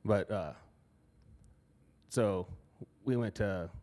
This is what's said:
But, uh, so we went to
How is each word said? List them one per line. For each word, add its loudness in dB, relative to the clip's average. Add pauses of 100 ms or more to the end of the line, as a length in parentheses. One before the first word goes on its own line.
But, 4
uh, -4 (1500)
so 2 (560)
we 2
went 0
to -2 (120)